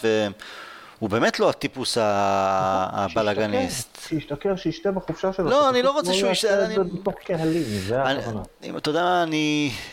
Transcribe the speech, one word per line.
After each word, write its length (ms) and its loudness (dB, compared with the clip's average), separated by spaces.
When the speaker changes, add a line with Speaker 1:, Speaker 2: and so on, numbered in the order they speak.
Speaker 1:
והוא 1080 -2
באמת 300 2
לא 100 4
הטיפוס 480 -2
ה-, 920 2
Speaker 2:
נכון, 160 0
Speaker 1:
הבלגניסט. 760 -2
Speaker 2:
שישתכר, 280 -6
שישתכר, 200 -2
שישתה 360 -2
בחופשה 420 -4
שלו. 160 0
Speaker 1:
לא, 200 4
אני 140 2
לא 60 2
Speaker 2:
פשוט 100 0
Speaker 1:
רוצה 120 0
Speaker 2:
לא 60 2
Speaker 1:
שהוא 140 2
ישתה, 160 0
Speaker 2:
יעשה 160 4
את 20 2
Speaker 1:
אני 100 -4
Speaker 2:
זה 80 2
בתוך 300 -4
קהלים, 380 0
זה 400 -2
Speaker 1:
אני, 160 0
Speaker 2:
הכוונה. 220 -6
Speaker 1:
אם, 140 -10
אתה 120 -2
יודע 140 2
מה, 200 4
אני, 480 0